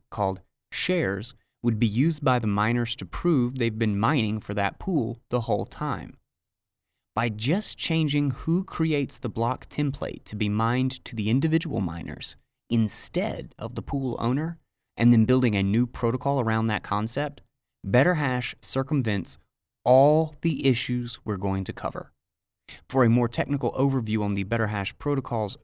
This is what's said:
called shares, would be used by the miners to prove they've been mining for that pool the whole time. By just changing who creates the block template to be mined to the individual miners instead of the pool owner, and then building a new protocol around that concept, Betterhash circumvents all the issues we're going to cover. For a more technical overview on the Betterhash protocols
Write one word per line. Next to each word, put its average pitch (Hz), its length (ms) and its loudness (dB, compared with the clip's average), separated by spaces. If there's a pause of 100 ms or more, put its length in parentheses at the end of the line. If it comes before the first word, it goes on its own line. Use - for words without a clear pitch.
(120)
called 95 300 -2 (300)
shares, 107 600 -2 (300)
would 117 160 2
be 113 80 4
used 147 360 0
by 127 160 2
the 110 80 -2
miners 113 480 0
to 95 100 -10
prove 135 520 0
they've 113 220 -2
been 107 200 2
mining 110 400 2
for - 140 -8
that 101 260 -2
pool 120 400 -2 (100)
the 120 120 0
whole 104 240 0
time. 101 500 -8 (1000)
By 117 140 0
just 120 500 -2
changing 147 500 0
who 165 340 0
creates 151 540 -2
the - 100 -8
block 117 400 -2
template - 580 -4
to - 100 -10
be 104 140 0
mined 120 560 0
to - 100 -10
the 107 160 0
individual 156 500 2
miners 85 560 -8 (320)
instead - 880 0
of 113 160 -10
the 113 80 -6
pool 135 380 -4
owner, 151 400 -2 (360)
and 117 160 8
then 113 140 8
building 123 300 4
a 98 80 2
new 110 240 2
protocol 127 520 -2
around 110 280 0
that 107 160 -2
concept, 113 580 -4 (440)
Betterhash 131 760 2
circumvents 113 800 -2 (440)
all 147 580 6
the 151 260 0
issues 123 580 0
we're 104 120 -2
going 95 260 -2
to - 100 -8
cover. - 380 -8 (800)
For 131 160 4
a 113 40 6
more 120 200 4
technical 139 420 -2
overview 120 500 0
on 104 120 0
the 98 100 -2
Betterhash 107 560 -2
protocols 131 640 -4